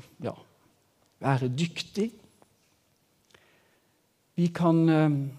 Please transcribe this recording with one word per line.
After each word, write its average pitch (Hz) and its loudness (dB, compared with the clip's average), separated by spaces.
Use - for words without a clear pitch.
ja, 117 -6
være 131 0
dyktig. 170 -6
Vi 170 2
kan, 165 2
ehm, 151 2